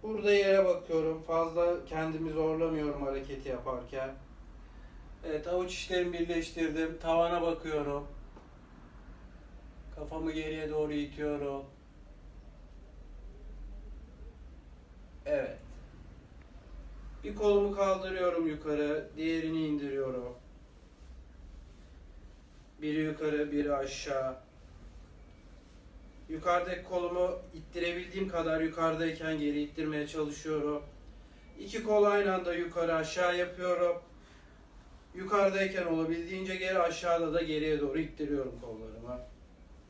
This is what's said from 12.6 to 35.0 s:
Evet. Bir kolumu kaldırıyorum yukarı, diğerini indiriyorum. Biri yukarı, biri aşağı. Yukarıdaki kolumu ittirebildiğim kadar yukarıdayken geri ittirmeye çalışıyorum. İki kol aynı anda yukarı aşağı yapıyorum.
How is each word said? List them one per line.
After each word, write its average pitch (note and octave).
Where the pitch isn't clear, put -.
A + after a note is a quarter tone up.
Evet. C#3+
Bir G#3
kolumu G3+
kaldırıyorum F#3+
yukarı, D3
diğerini D#3+
indiriyorum. C3+
Biri D3+
yukarı, D3+
biri D3
aşağı. C3+
Yukarıdaki F3
kolumu F3+
ittirebildiğim F3
kadar D#3+
yukarıdayken D#3+
geri D3
ittirmeye D3+
çalışıyorum. D3
İki A3+
kol G#3
aynı G3+
anda F3
yukarı E3+
aşağı F3
yapıyorum. F3+